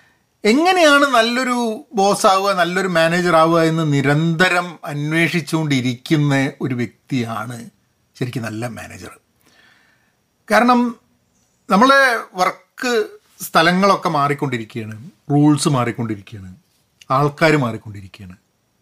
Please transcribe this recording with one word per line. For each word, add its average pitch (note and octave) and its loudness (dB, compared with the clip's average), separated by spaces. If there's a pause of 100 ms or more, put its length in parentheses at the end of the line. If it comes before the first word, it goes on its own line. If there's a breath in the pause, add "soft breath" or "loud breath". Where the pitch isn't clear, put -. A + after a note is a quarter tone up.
(440 soft breath)
എങ്ങനെയാണ് D4+ 4
നല്ലൊരു A#3+ 0 (100)
ബോസ് G3 2
ആവുക, G3 2
നല്ലൊരു F#3 -2
മാനേജർ E3+ 2
ആവുക E3 4
എന്ന് D#3+ 0
നിരന്തരം E3 0
അന്വേഷിച്ചുകൊണ്ടിരിക്കുന്ന D3 -2
ഒരു C3 -4
വ്യക്തിയാണ് A#2 -8 (480)
ശരിക്കും B2 -6
നല്ല A2 -8
മാനേജർ. F#2+ -16 (1400 soft breath)
കാരണം A#3+ 2 (760)
നമ്മളെ B3+ 4 (180)
വർക്ക് G#3 -2 (380)
സ്ഥലങ്ങളൊക്കെ F3+ 2
മാറിക്കൊണ്ടിരിക്കുകയാണ്, C3 -4 (200)
റൂൾസ് D3 4
മാറിക്കൊണ്ടിരിക്കുകയാണ്, A2 -4 (540)
ആൾക്കാർ D3 2
മാറിക്കൊണ്ടിരിക്കുകയാണ്, G#2 -8 (460)